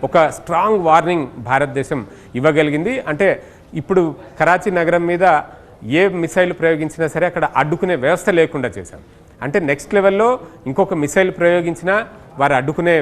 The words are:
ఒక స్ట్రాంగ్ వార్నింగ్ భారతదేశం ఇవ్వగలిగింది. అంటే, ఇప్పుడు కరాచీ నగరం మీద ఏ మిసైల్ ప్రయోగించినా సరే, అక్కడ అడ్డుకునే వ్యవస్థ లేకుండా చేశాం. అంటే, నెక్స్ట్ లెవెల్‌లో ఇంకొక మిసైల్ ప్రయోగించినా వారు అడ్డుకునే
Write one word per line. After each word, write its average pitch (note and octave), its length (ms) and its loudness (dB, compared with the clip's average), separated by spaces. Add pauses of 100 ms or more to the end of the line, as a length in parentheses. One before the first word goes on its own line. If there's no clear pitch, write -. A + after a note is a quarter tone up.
ఒక F3 140 0 (120)
స్ట్రాంగ్ F#3 600 -2
వార్నింగ్ D#3+ 380 2 (220)
భారతదేశం C3+ 520 -2 (340)
ఇవ్వగలిగింది. D3+ 600 0 (160)
అంటే, F3 180 0 (500)
ఇప్పుడు F#3 240 2 (360)
కరాచీ E3+ 320 2
నగరం F3 400 0
మీద F3 140 0 (760)
ఏ - 20 4 (220)
మిసైల్ F3+ 300 0
ప్రయోగించినా D#3+ 540 -2
సరే, D#3+ 180 -2
అక్కడ E3+ 200 -2 (100)
అడ్డుకునే E3 400 0
వ్యవస్థ D#3 340 -2
లేకుండా D#3 480 0
చేశాం. - 240 -16 (400)
అంటే, C#3 180 -4
నెక్స్ట్ C#3 340 -4
లెవెల్‌లో G3+ 360 2 (360)
ఇంకొక F3+ 280 -2
మిసైల్ F3 380 0
ప్రయోగించినా F3 640 0 (440)
వారు C#3+ 140 2
అడ్డుకునే D#3 480 0